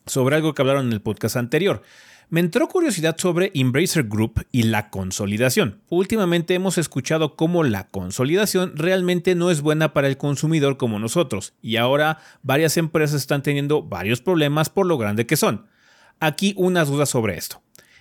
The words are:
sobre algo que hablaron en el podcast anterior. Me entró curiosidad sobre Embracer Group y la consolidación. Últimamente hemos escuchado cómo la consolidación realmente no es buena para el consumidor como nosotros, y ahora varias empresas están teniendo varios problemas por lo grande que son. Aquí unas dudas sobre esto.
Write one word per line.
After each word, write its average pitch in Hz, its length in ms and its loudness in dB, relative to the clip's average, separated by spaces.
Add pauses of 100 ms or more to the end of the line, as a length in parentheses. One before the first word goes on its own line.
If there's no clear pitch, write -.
sobre 135 300 2
algo 156 180 0
que 143 80 0
hablaron 135 240 2
en 120 80 0
el 104 80 -4
podcast 110 340 -4
anterior. 147 460 0 (480)
Me 165 100 0
entró 202 280 2
curiosidad 180 500 0
sobre 180 360 0
Embracer 135 500 2
Group 107 460 -2
y 120 140 2
la 110 240 0
consolidación. 104 1000 -2
Últimamente 180 640 0
hemos 185 240 -2
escuchado 156 580 -2
cómo 170 260 2
la 104 260 0
consolidación 160 840 -2
realmente 180 600 0
no 175 160 2
es 151 100 0
buena 151 320 2
para 139 160 2
el 135 80 -2
consumidor 143 600 0
como 110 200 -2
nosotros, 117 640 -2
y 110 160 -2
ahora 143 420 2 (240)
varias 151 360 2
empresas 151 420 0
están 143 220 -2
teniendo 143 400 0
varios - 400 -4
problemas 156 480 0
por 196 160 0
lo 170 120 0
grande 110 280 0
que 156 100 0
son. 143 300 -2 (540)
Aquí 175 360 0
unas 180 320 0
dudas 143 220 0
sobre 110 260 -2
esto. - 260 -12 (380)